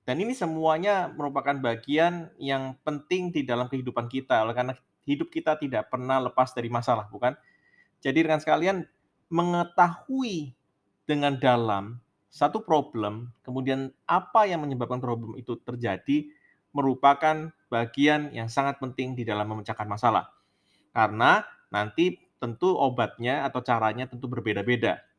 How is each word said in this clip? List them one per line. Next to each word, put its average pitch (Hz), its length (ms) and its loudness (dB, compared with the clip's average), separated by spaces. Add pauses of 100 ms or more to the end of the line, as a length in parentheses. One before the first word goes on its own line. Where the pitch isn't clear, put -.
Dan - 160 -4
ini 220 160 -2
semuanya 160 800 0
merupakan 139 480 -2
bagian 156 800 0
yang 135 400 -4
penting 175 480 -4
di 151 160 -2
dalam 123 240 0
kehidupan 123 400 -4
kita, 131 320 2
oleh 117 160 0
karena 127 160 -2 (320)
hidup 143 240 -2
kita 156 320 -2
tidak 131 320 -4
pernah 131 240 0
lepas 127 400 0
dari 117 160 -4
masalah, 117 320 0
bukan? 110 320 -4 (640)
Jadi 147 240 2
rekan 156 160 0
sekalian, 170 400 0 (480)
mengetahui 175 1300 0 (480)
dengan 143 320 2
dalam 117 640 2 (300)
satu 160 320 0
problem, 120 640 0 (160)
kemudian 131 480 -4 (160)
apa 185 400 2
yang 165 160 -2
menyebabkan 127 400 -4
problem 117 320 -6
itu 120 320 -8
terjadi, 123 640 -2 (400)
merupakan 143 800 2 (160)
bagian 143 640 0
yang 113 160 -8
sangat 139 320 -2
penting 127 400 -6
di 110 80 -6
dalam 107 240 -2
memecahkan 107 320 -8
masalah. 104 480 0 (640)
Karena 117 480 4 (240)
nanti 107 500 0 (220)
tentu 127 340 0
obatnya 123 680 0
atau 127 160 -4
caranya 117 480 0
tentu 123 240 -10
berbeda-beda. 110 720 0 (160)